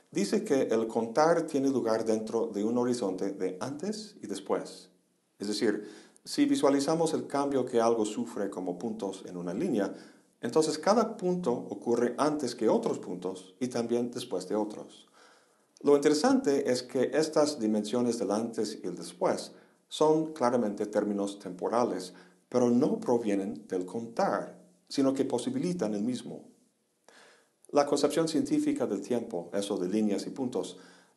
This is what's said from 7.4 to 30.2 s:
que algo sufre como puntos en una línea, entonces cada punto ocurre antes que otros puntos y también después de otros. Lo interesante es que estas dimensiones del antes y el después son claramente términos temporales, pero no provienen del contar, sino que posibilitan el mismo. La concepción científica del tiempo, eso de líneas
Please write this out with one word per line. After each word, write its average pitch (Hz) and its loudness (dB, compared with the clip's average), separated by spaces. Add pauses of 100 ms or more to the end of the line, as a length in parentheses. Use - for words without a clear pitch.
que 117 2
algo 113 4
sufre 104 -4
como 90 -6
puntos 101 -6
en 90 -10
una 87 -4
línea, 110 0 (480)
entonces 151 2
cada 220 2
punto 180 0
ocurre 117 0
antes 135 0
que 110 2
otros 220 0
puntos 92 -8
y 123 -2
también 120 0
después 107 -6
de 101 -2
otros. - -6 (720)
Lo 143 6
interesante 147 4
es 123 2
que - 0
estas 151 2
dimensiones 113 0
del 95 -2
antes 110 -2
y - -6
el 87 -6
después 104 -4 (380)
son 156 2
claramente 117 0
términos 101 -2
temporales, 95 -2 (340)
pero 123 2
no 143 2
provienen 107 0
del 92 -4
contar, 117 -4 (240)
sino 135 2
que 135 2
posibilitan 127 -2
el 104 -2
mismo. 113 -6 (1300)
La 143 4
concepción 147 2
científica 147 0
del 104 -2
tiempo, 110 -4
eso 101 -2
de 90 -2
líneas 101 0